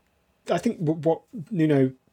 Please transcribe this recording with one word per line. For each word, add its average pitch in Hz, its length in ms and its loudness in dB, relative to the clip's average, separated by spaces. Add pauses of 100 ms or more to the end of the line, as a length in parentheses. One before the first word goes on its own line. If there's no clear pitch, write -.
(500)
I - 80 0
think - 260 -4
w-, 156 160 -2
what 160 220 0 (300)
Nuno 147 400 2 (220)